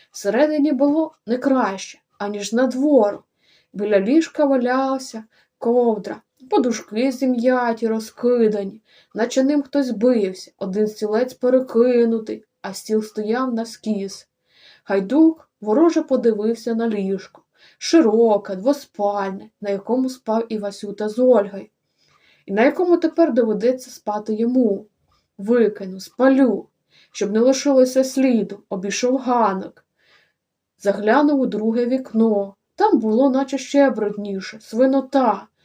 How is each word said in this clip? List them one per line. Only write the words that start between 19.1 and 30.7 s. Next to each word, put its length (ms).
на 100
якому 380
спав 400
Івасюта 600
з 100
Ольгою, 480
і 60
на 100
якому 340
тепер 380
доведеться 560
спати 440
йому. 520
«Викину, 600
спалю, 680
щоб 200
не 80
лишилося 640
сліду», 640
обійшов 480
ганок. 680